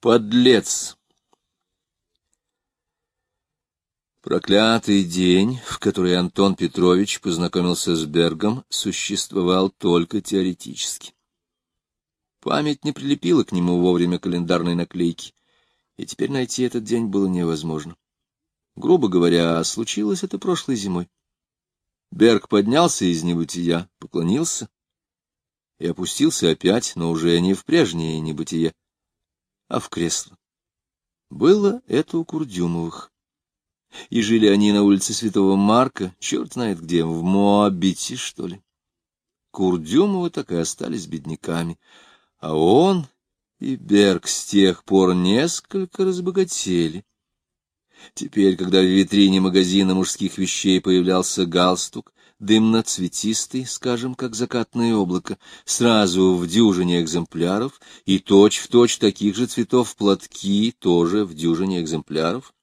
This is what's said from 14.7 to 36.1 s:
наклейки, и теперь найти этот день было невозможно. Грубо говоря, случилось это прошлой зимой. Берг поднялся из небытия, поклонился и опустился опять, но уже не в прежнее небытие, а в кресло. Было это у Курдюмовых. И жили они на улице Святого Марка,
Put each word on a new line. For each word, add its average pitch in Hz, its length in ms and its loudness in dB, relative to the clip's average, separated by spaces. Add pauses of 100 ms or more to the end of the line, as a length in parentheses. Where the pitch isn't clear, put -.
наклейки, 85 600 -6 (640)
и - 80 -14
теперь - 260 -6
найти 127 320 -4
этот 120 220 -4
день 113 220 -2
было 98 200 0
невозможно. 82 680 -6 (800)
Грубо 151 320 2
говоря, 85 560 2
случилось 196 580 -4
это - 160 -8
прошлой 311 380 -4
зимой. 180 320 -6 (1000)
Берг 107 380 4
поднялся 117 560 2
из 85 200 0
небытия, 85 680 -2 (100)
поклонился 107 680 -4 (1080)
и 80 100 -6
опустился 90 640 0
опять, 95 440 0
но 85 160 -4
уже 82 300 2
не 95 120 2
в 95 120 -8
прежнее 82 560 0
небытие, 80 520 -4 (960)
а - 120 -4
в - 100 -16
кресло. - 460 -6 (960)
Было 202 560 2
это 156 320 -4
у 165 80 -4
Курдюмовых. 87 840 -6 (1000)
И 117 120 -2
жили 107 260 4
они 104 240 4
на 104 100 4
улице 101 320 4
Святого 98 420 0
Марка, 104 640 0